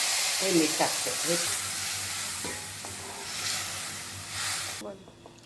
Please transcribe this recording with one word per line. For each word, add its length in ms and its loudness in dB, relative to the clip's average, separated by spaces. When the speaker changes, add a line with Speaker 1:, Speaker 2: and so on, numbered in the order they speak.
Speaker 1:
हे 180 4
मीठ 200 6
टाकते. 320 2
हे 260 2
Speaker 2:
पण 100 -8